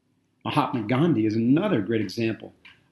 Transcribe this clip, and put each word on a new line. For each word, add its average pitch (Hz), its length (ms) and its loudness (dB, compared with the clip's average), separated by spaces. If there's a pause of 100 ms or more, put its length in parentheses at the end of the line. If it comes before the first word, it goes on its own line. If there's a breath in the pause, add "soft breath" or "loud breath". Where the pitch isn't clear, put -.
(440)
Mahatma 120 380 -2
Gandhi 127 420 2
is 107 100 0
another 135 460 2
great 110 220 -2
example 107 500 -6 (400 soft breath)